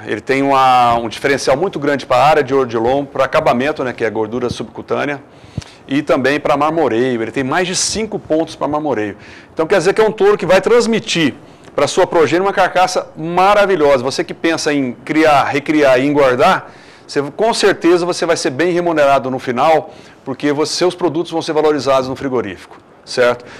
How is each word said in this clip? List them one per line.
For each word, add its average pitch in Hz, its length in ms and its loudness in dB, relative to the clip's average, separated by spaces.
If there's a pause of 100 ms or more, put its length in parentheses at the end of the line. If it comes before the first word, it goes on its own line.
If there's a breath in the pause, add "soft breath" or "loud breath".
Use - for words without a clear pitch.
Ele 110 140 -4
tem 135 200 -2
uma, 131 580 4
um 117 100 -6
diferencial 135 480 0
muito 180 240 -4
grande 143 260 -2
pra 123 120 2
área 147 260 4
de 131 100 -2
ouro 131 140 2
de 113 100 -2
lombo, 135 320 0
pra 131 140 0
acabamento, 147 580 0
né, 123 100 -4
que 117 120 -4
é 110 60 0
gordura 113 400 -4
subcutânea, 127 720 -6 (680 loud breath)
e 139 120 0
também 147 380 0
pra 147 180 0
marmoreio. 131 640 0
Ele 113 120 -6
tem 139 100 -4
mais 165 240 -2
de 180 80 -6
cinco 214 460 -6
pontos 156 340 -4
pra 151 140 -6
marmoreio. 131 480 -4 (360 loud breath)
Então 160 140 -2
quer 196 120 0
dizer 180 160 0
que 220 60 0
é 220 40 4
um 214 80 0
touro 202 260 2
que 185 80 -6
vai 185 140 4
transmitir 208 720 0 (400 loud breath)
pra 139 140 0
sua 185 180 0
progênie 170 400 2
uma 196 60 0
carcaça 185 640 0
maravilhosa. 175 880 2
Você 135 180 -4
que 170 120 -8
pensa 160 380 -2
em 135 200 -2
criar, 151 520 2
recriar 139 540 2
e 135 80 0
engordar, 143 640 2 (400 loud breath)
você, 143 140 -4
com 202 320 -2
certeza 175 500 2
você 175 220 -4
vai 160 100 2
ser - 140 -4
bem 156 200 -2
remunerado 147 600 0
no 127 80 -6
final, 139 560 0 (320 loud breath)
porque 143 260 -4
você, 147 220 -2
seus 175 200 0
produtos 165 380 -4
vão 165 80 -2
ser 151 140 -6
valorizados 139 520 2
no 131 80 -8
frigorífico, 120 640 -6 (260)
certo? 123 440 -2 (140 loud breath)